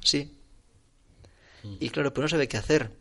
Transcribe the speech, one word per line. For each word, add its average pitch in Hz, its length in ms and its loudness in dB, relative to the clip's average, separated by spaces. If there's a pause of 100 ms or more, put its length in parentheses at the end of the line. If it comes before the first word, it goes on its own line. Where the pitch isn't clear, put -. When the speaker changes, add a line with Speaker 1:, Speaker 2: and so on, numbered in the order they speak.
Speaker 1:
Sí. 143 300 0 (1300)
Speaker 2:
Mm. 101 160 -14
Speaker 1:
Y - 120 -2
claro, 139 220 0
pues 127 100 -2
no 151 60 0
sabe 156 200 2
qué - 80 -4
hacer. 117 340 2 (100)